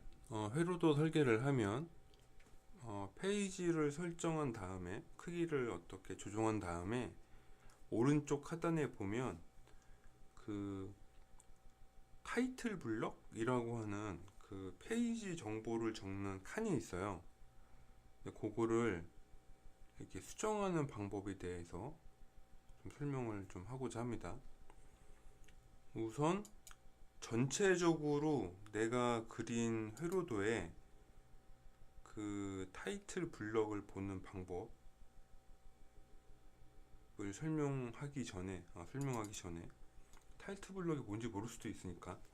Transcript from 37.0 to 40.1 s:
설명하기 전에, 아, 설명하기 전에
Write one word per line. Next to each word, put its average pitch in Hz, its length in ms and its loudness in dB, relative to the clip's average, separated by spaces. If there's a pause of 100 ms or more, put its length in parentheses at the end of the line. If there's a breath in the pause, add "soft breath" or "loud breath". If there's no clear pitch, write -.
설명하기 139 920 0
전에, 92 380 -4 (120)
아, 87 160 -8
설명하기 123 400 0
전에 90 360 -6 (720)